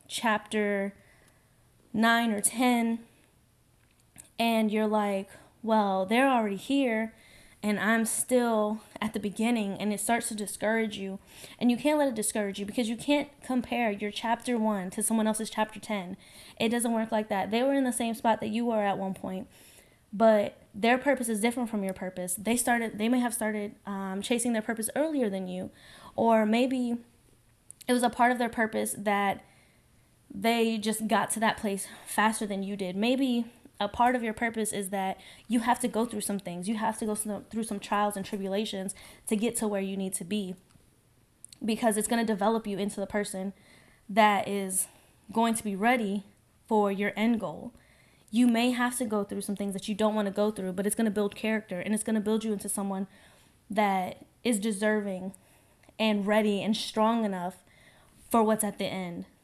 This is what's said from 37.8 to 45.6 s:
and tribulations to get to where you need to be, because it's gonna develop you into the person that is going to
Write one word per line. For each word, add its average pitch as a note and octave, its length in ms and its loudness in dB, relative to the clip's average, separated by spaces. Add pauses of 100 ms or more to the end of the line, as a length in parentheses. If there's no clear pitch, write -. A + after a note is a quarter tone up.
and F#3+ 100 -6
tribulations G3 680 -4 (320)
to A3+ 80 2
get A3+ 220 0
to A3 100 -2
where G3+ 120 0
you G3 160 -4
need F#3+ 180 -4
to F#3+ 100 -8
be, F#3 320 -4 (1080)
because A3 320 2
it's G#3 120 0
gonna A#3 160 2
develop A3 420 0
you G3+ 120 -4
into G3+ 200 -4
the G3 80 -4
person G3 460 -4 (560)
that G#3 400 4
is F#3+ 400 -4 (440)
going A3+ 220 2
to - 80 -6